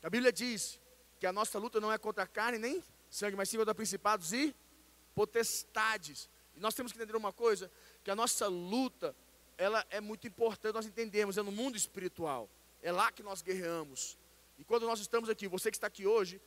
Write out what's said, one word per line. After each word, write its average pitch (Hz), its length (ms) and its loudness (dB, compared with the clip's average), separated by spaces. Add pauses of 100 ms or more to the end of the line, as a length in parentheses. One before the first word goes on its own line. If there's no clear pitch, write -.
A 160 60 -6
Bíblia 247 240 6
diz 233 480 -4 (360)
que - 80 -2
a 185 60 4
nossa 208 260 0
luta 220 220 0
não 214 100 0
é 220 80 2
contra 208 260 -2
a 185 40 -2
carne 226 320 0
nem 277 240 -2 (260)
sangue, 196 280 -2
mas 190 100 0
sim 220 100 -2
contra 214 160 2
principados 196 600 0
e 277 200 2 (640)
potestades. 214 1120 0 (240)
E 151 60 -20
nós 214 140 0
temos 247 180 -4
que 220 60 -14
entender 220 180 -6
uma 214 180 0
coisa, 202 380 2 (320)
que 196 80 -4
a 202 40 2
nossa 226 320 2
luta, 185 680 -2 (420)
ela 208 320 2
é 202 120 -4
muito 214 260 -10
importante, 220 460 0
nós 220 120 -2
entendemos, 208 520 0
é 214 40 0
no 202 100 -2
mundo 226 260 -2
espiritual, 165 720 -4 (320)
é 175 100 -2
lá 196 200 4
que 226 120 -18
nós 196 180 -8
guerreamos. 170 760 -4 (400)
E 147 60 -20
quando 226 220 2
nós 226 160 0
estamos 226 280 0
aqui, 202 200 -2
você 185 200 0
que 196 60 -4
está 208 120 -4
aqui 196 180 -6
hoje 196 420 4